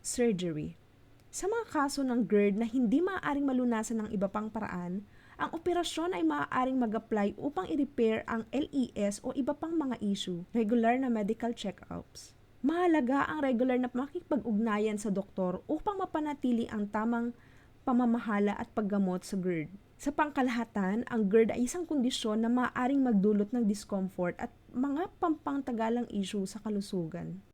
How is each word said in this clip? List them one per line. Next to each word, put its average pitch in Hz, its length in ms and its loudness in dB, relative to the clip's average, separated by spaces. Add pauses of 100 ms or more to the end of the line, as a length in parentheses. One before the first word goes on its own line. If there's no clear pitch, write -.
Surgery. 170 800 -2 (520)
Sa - 160 -4
mga 453 240 0
kaso 285 320 0
ng 240 240 0
gerd 202 320 4
na 233 80 -2
hindi 247 320 2
maaaring 294 480 0
malunasan 233 560 0
ng 214 80 -8
iba 196 160 0
pang 214 240 -4
paraan, 180 560 -6 (320)
ang 285 160 -4
operasyon 339 560 -2
ay 359 160 -4
maaaring 262 480 0
mag-apply 220 640 0
upang 294 320 -4
i-repair 233 560 2
ang 220 240 -4
L 285 160 -2
E 262 240 -2
S 202 320 -2
o 254 80 -4
iba 277 240 -2
pang 330 160 -6
mga 277 320 -2
issue. 185 480 -2
Regular 233 480 4
na 269 80 0
medical 226 480 0
check-ups. - 800 -10 (240)
Mahalaga 302 720 2
ang 311 80 -4
regular 254 400 2
na 247 80 -2
makikipag-ugnayan 220 1120 -2
sa 226 80 -4
doktor 185 560 -2
upang 349 320 -2
mapanatili 294 720 -2
ang 208 160 -4
tamang 233 480 -2 (560)
pamamahala 233 720 2
at 226 160 -8
paggamot 196 480 0
sa 196 160 -4
gerd. 170 320 -2 (240)
Sa 285 160 -4
pangkalahatan, 240 960 0
ang 226 140 0 (100)
gerd 226 160 8
ay - 160 0
isang 339 240 -4
kondisyon 233 560 0
na 226 80 2
maaaring 247 480 2
magdulot 208 560 4
ng 240 80 2
discomfort 190 720 -2
at - 160 -10 (220)
mga 285 420 -2
pampangtagalang 262 960 -2
issue 196 320 -2
sa 202 160 -10
kalusugan. 175 800 -4 (140)